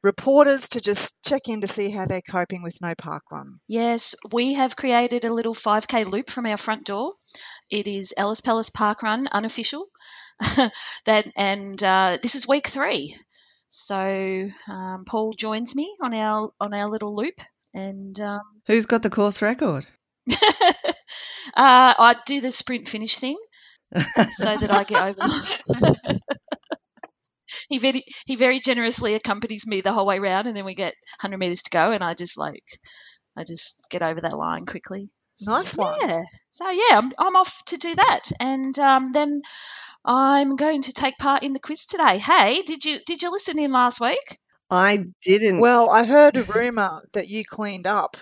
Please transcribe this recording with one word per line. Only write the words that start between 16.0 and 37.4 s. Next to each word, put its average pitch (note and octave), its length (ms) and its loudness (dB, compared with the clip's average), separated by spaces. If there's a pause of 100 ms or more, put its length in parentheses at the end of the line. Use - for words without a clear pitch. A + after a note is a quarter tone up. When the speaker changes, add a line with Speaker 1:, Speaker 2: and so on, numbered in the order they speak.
Speaker 2:
on B3 120 -4
our, G#3+ 360 -2 (100)
on G#3 140 -4
our G3+ 140 -4
little G#3+ 260 -6
loop, B3+ 260 -6 (340)
and, G3 460 -12
um, G3+ 200 -6 (260)
Speaker 3:
Who's A3 200 2
got A3+ 160 0
the A3 80 -2
course G#3 320 0
record? G#3+ 440 -2 (420)
Speaker 2:
<laughs> A#3+ 80 0 (1200)
Uh, B3+ 420 8
I A#3+ 160 8 (120)
do C#4 140 -2
the B3 100 -2
sprint - 380 -4
finish A3 300 -2
thing C4+ 180 -6 (300)
Speaker 3:
<laughs> - 280 -20
Speaker 2:
so G#3+ 640 0
that G#3+ 160 -2
I G3+ 120 6
get G3 200 2
over. - 1200 0
<laughs> - 40 -18 (1400)
He C4+ 100 -2
very, C4 240 0 (240)
he C4+ 80 -4
very B3+ 240 2
generously A#3 560 0
accompanies G#3+ 520 -4
me G3+ 160 -2
the G3+ 100 0
whole G3+ 140 2
way G3 120 2
round, G3 300 0
and A3 80 -6
then G3 80 -8
we F#3+ 100 -10
get F#3 200 -6 (260)
hundred G3 180 -6
meters F3+ 240 -2
to - 80 -8
go, F3 220 2
and G3+ 100 -2
I E3+ 120 -4
just, F3 220 -6
like, - 280 -8 (720)
I E3 80 -12
just - 360 -10 (100)
get F3 120 -4
over E3 200 -4
that D#3 140 -6
line E3 300 -6
quickly. G3 440 -12 (260)
So, G#3 160 -6
Speaker 1:
Nice D#4 240 0
one. G#4 180 -2 (140)
Speaker 2:
yeah. E3+ 140 -2 (280)
So, F4+ 180 -10
yeah, F#4 300 4
I'm, B3+ 200 -2
I'm F#4 180 2
off - 300 2